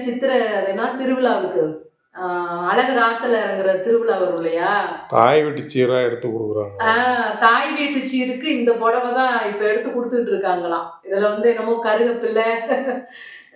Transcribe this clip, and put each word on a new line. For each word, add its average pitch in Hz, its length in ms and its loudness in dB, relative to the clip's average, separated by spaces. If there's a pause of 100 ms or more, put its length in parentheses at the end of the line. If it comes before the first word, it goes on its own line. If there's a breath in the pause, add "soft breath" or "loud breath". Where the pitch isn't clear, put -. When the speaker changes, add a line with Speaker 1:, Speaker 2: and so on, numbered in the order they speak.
Speaker 1:
சித்திரை, 254 480 0
அது 196 200 -2
என்ன 220 220 -2
திருவிழாவுக்கு, 247 720 0 (540)
ஆஹ், 180 480 -4
அழகர் 240 340 2
ஆத்துல 233 400 2
இறங்குற 196 320 0 (100)
திருவிழா 226 380 2
வரும் 170 180 0
இல்லையா? 165 340 0 (380)
Speaker 2:
தாய் 127 340 6
வீட்டு 143 200 -2
சீரா 127 400 0
எடுத்து 120 260 -2
கொடுக்குறாங்க. 107 540 -4
Speaker 1:
ஆஹ், 226 560 0
தாய் 262 340 2
வீட்டு 285 340 -2
சீருக்கு 254 440 -4
இந்த 240 220 2
புடவை 233 420 2
தான் 247 340 2
இப்ப 202 160 -2
எடுத்து 233 260 0
கொடுத்துட்டு 240 420 0
இருக்காங்களாம். 175 560 -2 (140)
இதுல 196 200 -2
வந்து 214 260 2
என்னமோ 226 340 0
கருவேப்பிலை, 226 680 2 (1080 loud breath)